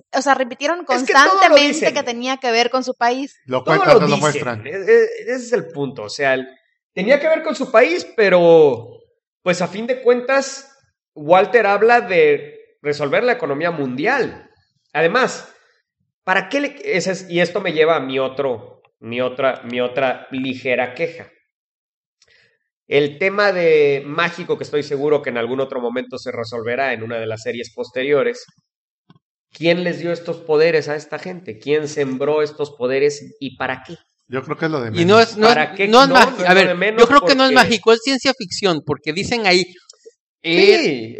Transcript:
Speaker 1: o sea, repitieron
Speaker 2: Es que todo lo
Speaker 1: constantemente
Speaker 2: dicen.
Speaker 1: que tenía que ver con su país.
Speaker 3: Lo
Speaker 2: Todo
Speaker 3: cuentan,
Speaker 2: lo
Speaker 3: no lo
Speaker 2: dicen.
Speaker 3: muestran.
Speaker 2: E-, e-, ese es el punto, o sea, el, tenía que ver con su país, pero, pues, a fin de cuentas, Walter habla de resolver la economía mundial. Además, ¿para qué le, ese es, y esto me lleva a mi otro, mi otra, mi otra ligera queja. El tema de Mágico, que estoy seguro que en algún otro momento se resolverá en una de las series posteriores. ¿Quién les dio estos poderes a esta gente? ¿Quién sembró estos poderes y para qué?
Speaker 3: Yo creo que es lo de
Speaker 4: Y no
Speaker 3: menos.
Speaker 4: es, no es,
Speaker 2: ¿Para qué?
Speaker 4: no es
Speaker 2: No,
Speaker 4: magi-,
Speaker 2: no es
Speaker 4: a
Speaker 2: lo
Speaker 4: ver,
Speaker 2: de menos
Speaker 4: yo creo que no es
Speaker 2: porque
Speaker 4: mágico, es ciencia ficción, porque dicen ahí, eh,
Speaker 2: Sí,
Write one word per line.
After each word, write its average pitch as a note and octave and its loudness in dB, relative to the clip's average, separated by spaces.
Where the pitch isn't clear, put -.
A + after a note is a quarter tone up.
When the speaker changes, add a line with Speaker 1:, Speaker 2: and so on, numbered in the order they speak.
Speaker 1:
o A#3 -2
sea, C4+ 0
repitieron C4 -4
Speaker 2:
Es B3+ -2
que G#4 0
todo C4+ 8
lo F#4+ 2
Speaker 1:
constantemente D#4 6
Speaker 2:
dicen. C#4+ -2
Speaker 1:
que C#4+ -2
tenía B3 -6
que B3+ -4
ver A#3 2
con C4 -2
su B3+ -4
país. B3+ -4
Speaker 3:
Lo B2+ -4
Speaker 2:
Todo D#3 2
Speaker 3:
cuentan, F4+ 4
Speaker 2:
lo G#3 8
Speaker 3:
no D3 2
lo C#3+ 2
Speaker 2:
dicen. C#3 -4
Speaker 3:
muestran. B2+ -2
Speaker 2:
E-, C#3+ -12
e-, G3+ 4
ese - -2
es A3+ -6
el G3 -4
punto, C3 -8
o G#2 -12
sea, C#3 0
el, B2+ -4
tenía A#3 2
que D4+ -2
ver D#4+ 0
con D#4+ -6
su - -6
país, D4 2
pero, E3+ 4
pues, F3+ -2
a E3+ -4
fin G#3 -10
de B3+ -4
cuentas, B3 -2
Walter F#3+ 2
habla A3 2
de D#3 0
resolver D3 -2
la B3 0
economía D#3+ -4
mundial. D3 -6
Además, F3+ -2
¿para F#3+ -2
qué C#4+ -2
le, C#4+ -8
ese F3 -4
es, F3 -12
y E3+ -2
esto E3+ -2
me F3+ -4
lleva D#3 2
a C#3+ -4
mi C3 -6
otro, C3 -6
mi A#2 -8
otra, B2+ -4
mi B2 -6
otra B2 -4
ligera B2+ -4
queja. - -10
El C#3+ 0
tema G3 0
de D3+ 2
Mágico, E3+ -6
que - -10
estoy D3 -4
seguro C#3+ -2
que C3 -8
en A#2+ -6
algún A#2+ -4
otro C3 -6
momento B2 -8
se B2+ -12
resolverá A#2+ -6
en A2+ -8
una A#2 -8
de A2+ -8
las A2 -8
series A#2+ -10
posteriores. B2+ -2
¿Quién E3+ -2
les D#3 -6
dio E3+ -6
estos E3 -10
poderes D#3 0
a D3 -6
esta D3+ -12
gente? E3+ -14
¿Quién D3 -2
sembró C#3+ -2
estos D3 -6
poderes C3+ -4
y C3 -12
para C3 -8
qué? E3+ -18
Speaker 3:
Yo C3 -8
creo D3 -8
que E3 -4
es D#3+ -4
lo D3 -4
de A#2 -6
Speaker 4:
Y E3+ -2
no G3+ 6
Speaker 3:
menos. A3+ 4
Speaker 4:
es, - -16
no G#3+ 4
es, A#3+ 6
Speaker 2:
¿Para D#3 -2
qué? G3 -2
Speaker 4:
no A#3+ 8
es C4+ 6
Speaker 2:
No, C4+ 0
Speaker 4:
magi-, A3 6
Speaker 2:
no F#3 -6
es - -2
Speaker 4:
a F3 4
Speaker 2:
lo F3+ 6
Speaker 4:
ver, F#3 4
Speaker 2:
de F3+ 0
menos G#3+ 0
Speaker 4:
yo A#3 8
creo C#4 4
que C4+ 6
no C4 2
es C4 2
Speaker 2:
porque - 2
Speaker 4:
mágico, A3 4
es A3+ 4
ciencia C4+ 0
ficción, F3+ -4
porque D3+ -6
dicen G#3 -4
ahí, F3+ 4
eh, F3 6
Speaker 2:
Sí, B2+ -4